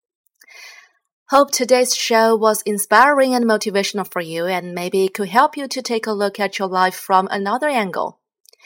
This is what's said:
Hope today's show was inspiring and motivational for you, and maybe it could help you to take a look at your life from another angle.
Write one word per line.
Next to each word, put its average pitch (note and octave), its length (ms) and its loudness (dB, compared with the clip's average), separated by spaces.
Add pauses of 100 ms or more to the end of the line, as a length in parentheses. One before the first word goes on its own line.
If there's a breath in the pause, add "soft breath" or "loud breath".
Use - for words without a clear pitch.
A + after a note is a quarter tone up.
(1300 loud breath)
Hope C#4 220 4
today's B3 440 2
show A3+ 400 2
was G#3+ 280 0
inspiring B3+ 720 4
and A#3+ 100 2
motivational G3 680 -2
for F3+ 100 -4
you, E3 260 -6
and F3+ 260 -6
maybe F#3 320 -2
it F#3+ 80 -4
could G3 160 -6
help C4+ 260 2
you C#4 120 -8
to B3+ 160 -8
take A3+ 240 -4
a G#3+ 60 -4
look G3+ 260 -4
at G3 180 -4
your G3 100 -4
life F#3 280 0
from F#3+ 340 0
another G#3 380 -2
angle. G#3+ 520 -4 (460 loud breath)